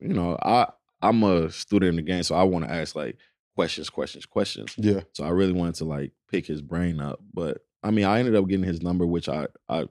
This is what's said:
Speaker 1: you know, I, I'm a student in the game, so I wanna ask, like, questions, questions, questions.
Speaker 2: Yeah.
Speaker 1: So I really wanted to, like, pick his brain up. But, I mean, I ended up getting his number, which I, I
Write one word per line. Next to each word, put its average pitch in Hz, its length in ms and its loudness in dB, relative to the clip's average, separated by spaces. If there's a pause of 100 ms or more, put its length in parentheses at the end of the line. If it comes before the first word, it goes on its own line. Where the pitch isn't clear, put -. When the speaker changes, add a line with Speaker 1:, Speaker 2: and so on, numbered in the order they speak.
Speaker 1:
you - 120 -4
know, 87 280 0
I, 117 260 4 (340)
I'm 110 220 4
a 85 280 4
student 92 400 2
in 82 60 0
the 82 40 -2
game, 87 220 -2
so 80 120 -2
I 90 80 6
wanna 90 240 2
ask, 80 280 -6
like, 71 220 -6 (380)
questions, 80 340 -2
questions, - 360 -8
questions. - 520 -4
Speaker 2:
Yeah. 104 240 2 (120)
Speaker 1:
So 73 120 -8
I 76 40 -2
really 92 240 2
wanted 85 220 0
to, 80 100 -6
like, 71 260 -6 (200)
pick 90 160 -2
his 76 140 -6
brain 82 400 -2
up. 71 180 -8 (140)
But, 80 300 -6 (200)
I 104 80 0
mean, 107 140 4
I 101 140 4
ended 123 160 2
up 95 120 4
getting 95 180 0
his 85 160 -2
number, 87 240 0
which 85 240 0
I, 73 180 -4 (220)
I 76 220 -2